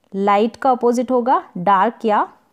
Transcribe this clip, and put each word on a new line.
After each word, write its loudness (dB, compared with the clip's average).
लाइट 0
का 0
अपोजिट 0
होगा 0
डार्क 0
या 0